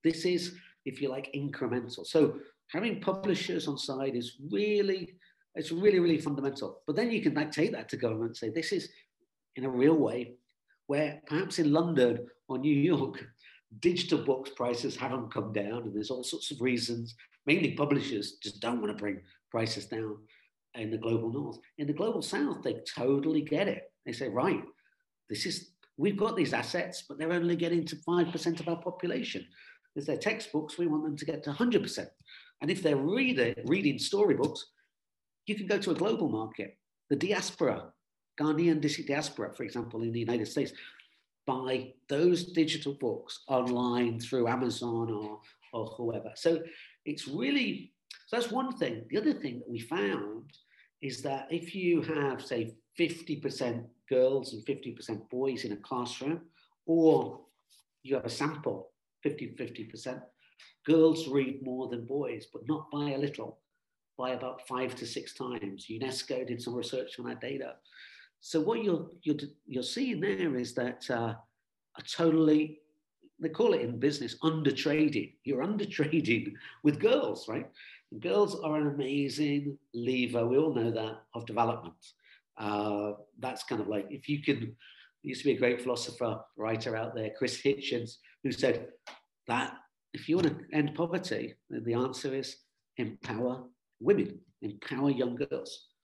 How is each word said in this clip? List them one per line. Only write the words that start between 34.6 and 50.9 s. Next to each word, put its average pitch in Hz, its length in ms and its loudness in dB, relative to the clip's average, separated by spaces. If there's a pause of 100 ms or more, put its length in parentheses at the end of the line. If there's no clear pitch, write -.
you 208 80 0
can 202 120 -6
go 202 120 2
to 190 120 0
a - 40 4
global 220 340 2
market. 110 480 -4 (320)
The 143 60 4
diaspora, 165 760 0 (480)
Ghanaian 156 400 4
dis-, 147 260 0
diaspora, 143 480 -2
for 135 100 -8
example, 117 400 -6
in 117 80 -2
the 117 80 -2
United 113 260 0
States, - 260 -2 (760)
buy 127 460 -2 (140)
those 165 460 4
digital 151 400 2
books - 540 -4
online 123 720 2
through 117 280 0
Amazon 117 640 0
or, 107 300 -6 (320)
or 113 140 -4
whoever. 110 480 -4
So 165 280 2 (400)
it's 147 240 -8
really, 233 640 -2 (340)
so 226 100 -2
that's 233 140 -2
one 254 260 -2
thing. 117 320 -2
The 160 80 0
other 156 160 4
thing 123 260 -4
that 120 100 -12
we 117 100 -4
found 117 760 -4 (480)